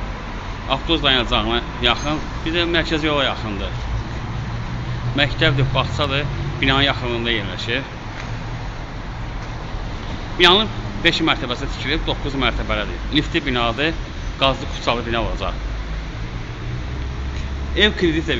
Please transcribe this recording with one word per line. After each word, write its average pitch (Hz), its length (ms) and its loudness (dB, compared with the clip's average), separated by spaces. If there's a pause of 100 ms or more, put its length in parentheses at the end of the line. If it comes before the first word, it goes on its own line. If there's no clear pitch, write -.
(680)
avtobus 143 340 2
dayanacağına 117 600 4 (240)
yaxın, 139 340 2 (240)
bir 160 140 0
də 170 100 2
mərkəzi 160 400 2
yola 147 220 4
yaxındır. 98 420 -2 (1400)
Məktəbdir, 143 580 4
bağçadır, 139 540 2 (320)
binanın 135 300 6
yaxınlığında 120 480 0
yerləşir. 104 440 -2 (2500)
Binanın 185 300 8 (360)
beş 165 200 2
mərtəbəsi 135 540 0
tikilib, 151 320 0
doqquz 139 340 -2
mərtəbəlidir. 107 720 0
Liftli 151 300 2
binadır, 123 500 0 (460)
qazlı 135 340 2
kuçalı 120 320 0
bina 117 160 0
olacaq. 92 400 -2 (2000)
Ev 208 200 6
kreditlə 160 440 2